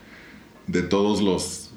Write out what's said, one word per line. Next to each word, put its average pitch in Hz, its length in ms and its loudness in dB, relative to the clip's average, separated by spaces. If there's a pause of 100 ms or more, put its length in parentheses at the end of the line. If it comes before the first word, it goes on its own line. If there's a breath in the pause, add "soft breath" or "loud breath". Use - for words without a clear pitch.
(680 loud breath)
de 90 160 0
todos 101 400 2
los, - 540 -2